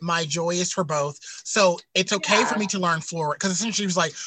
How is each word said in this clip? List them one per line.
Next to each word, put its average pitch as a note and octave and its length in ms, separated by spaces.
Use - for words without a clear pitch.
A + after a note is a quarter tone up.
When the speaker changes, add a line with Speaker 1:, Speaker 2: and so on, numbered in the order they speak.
Speaker 1:
my E3+ 240
joy E3 280
is F3+ 200
for F#3+ 120
both. D3 340
So F#3 340
it's F#3 200
okay G#3 320
for - 80
Speaker 2:
Yeah. G#3+ 40
Speaker 1:
me G#3+ 100
to G3+ 100
learn E3+ 240
floor D#3+ 260
work." D3 120
'Cause G3 100
essentially G3 320
she G3+ 40
was F3+ 120
like, D#3+ 160